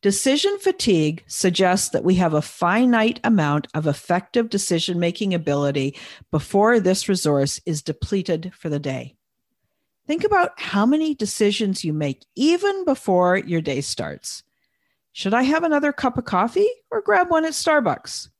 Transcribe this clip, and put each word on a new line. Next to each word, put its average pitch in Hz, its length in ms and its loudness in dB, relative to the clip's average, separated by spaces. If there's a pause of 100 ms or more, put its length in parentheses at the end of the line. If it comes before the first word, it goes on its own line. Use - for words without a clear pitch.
Decision 285 580 0
fatigue 165 680 0
suggests 180 600 0
that - 140 -2
we 185 120 4
have 175 180 2
a 151 80 2
finite 226 800 0
amount 151 500 2
of 156 120 -2
effective 190 640 -2
decision-making 175 840 -2
ability 143 640 -2 (360)
before 208 480 2
this 185 280 0
resource 143 580 0
is 156 160 -4
depleted 180 760 -4
for - 100 -10
the 147 120 -2
day. 131 360 -8 (920)
Think 320 160 -2
about 403 360 0
how 202 260 0
many 311 280 2
decisions 202 720 -2
you 156 80 -2
make 143 320 -4 (100)
even 349 480 0
before 185 540 2
your 170 240 -2
day 139 200 -4
starts. - 640 -10 (680)
"Should 196 220 -4
I 247 100 2
have 311 200 0
another 294 300 0
cup 247 240 -2
of 247 80 -6
coffee 240 440 0 (200)
or 440 120 -4
grab 381 280 2
one 320 160 2
at 320 80 -4
Starbucks?" - 760 -2 (100)